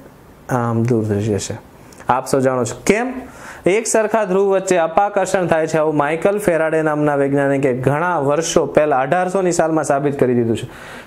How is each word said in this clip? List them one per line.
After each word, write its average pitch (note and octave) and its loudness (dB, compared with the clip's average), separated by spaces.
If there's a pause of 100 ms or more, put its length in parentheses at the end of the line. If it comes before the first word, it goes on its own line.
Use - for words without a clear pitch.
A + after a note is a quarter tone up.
(520)
આમ A#2 0
દૂર A2+ 2
થઈ G#2 0
જશે. G#2 -2 (540)
આપ C3 0
સૌ C#3 0
જાણો B2+ 0
છો - -6 (120)
કેમ? A#3+ 0 (540)
એક G#3+ 0
સરખા A3 0
ધ્રુવ G3 0
વચ્ચે F#3 0
અપાકર્ષણ F#3+ 0
થાય D#3+ 0
છે, D#3+ 0
આવું D3+ 2
માઇકલ E3 0
ફેરાડે D#3+ 2
નામના D3+ 0
વૈજ્ઞાનિકે C#3 2
ઘણા D3 0
વર્ષો D3 0
પહેલા D3 2
અઢારસો F3+ 0
ની F3+ 2
સાલમાં D#3+ 0
સાબિત C#3+ 0
કરી B2+ 2
દીધું A2+ 0
છે. A#2+ -8 (380)